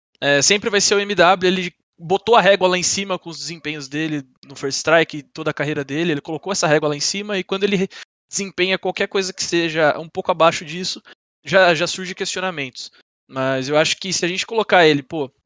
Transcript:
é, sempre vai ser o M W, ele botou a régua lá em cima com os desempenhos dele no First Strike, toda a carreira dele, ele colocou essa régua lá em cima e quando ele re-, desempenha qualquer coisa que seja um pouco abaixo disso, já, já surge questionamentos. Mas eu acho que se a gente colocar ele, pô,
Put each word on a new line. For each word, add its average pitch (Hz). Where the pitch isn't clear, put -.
é, 143
sempre 208
vai 202
ser -
o 202
M 202
W, 180
ele 180
botou 185
a 214
régua 185
lá 180
em 180
cima 196
com 170
os 147
desempenhos 151
dele 151
no 139
First 139
Strike, 156
toda 156
a 147
carreira 147
dele, 151
ele 143
colocou 160
essa 190
régua 151
lá 147
em 143
cima 202
e 180
quando 190
ele 208
re-, 190
desempenha 190
qualquer 233
coisa 190
que -
seja 160
um 165
pouco -
abaixo 165
disso, 170
já, 175
já 160
surge 185
questionamentos. 180
Mas 131
eu 147
acho 156
que 185
se -
a 175
gente 180
colocar 208
ele, 147
pô, 143